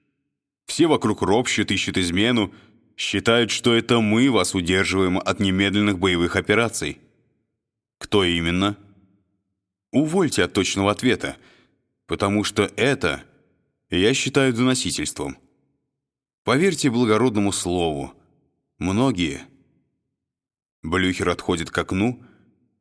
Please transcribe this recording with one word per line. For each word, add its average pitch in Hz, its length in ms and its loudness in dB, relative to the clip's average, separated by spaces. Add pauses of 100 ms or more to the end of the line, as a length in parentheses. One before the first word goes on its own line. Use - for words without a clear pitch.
(640)
Все 165 220 2
вокруг 117 340 0
ропщут, 107 500 0
ищут - 260 -4
измену, 98 560 0 (440)
считают, 113 540 0
что - 220 0
это 117 280 2
мы 110 280 2
вас 98 240 0
удерживаем 92 640 0
от 95 220 -4
немедленных 101 580 0
боевых 87 380 0
операций. 104 640 -2 (1000)
Кто 98 260 0
именно? 87 520 0 (1160)
Увольте 156 500 2
от 87 80 -2
точного 98 400 0
ответа, 107 460 -2 (680)
потому 101 380 -2
что 98 320 -2
это 101 480 0 (640)
я 95 240 2
считаю 135 400 0
доносительством. 101 840 -4 (1080)
Поверьте 151 460 2
благородному 110 640 2
слову, 85 640 -4 (640)
многие. 90 640 -2 (1400)
Блюхер 90 480 0
отходит 87 400 -2
к - 80 -6
окну, 98 460 -2 (580)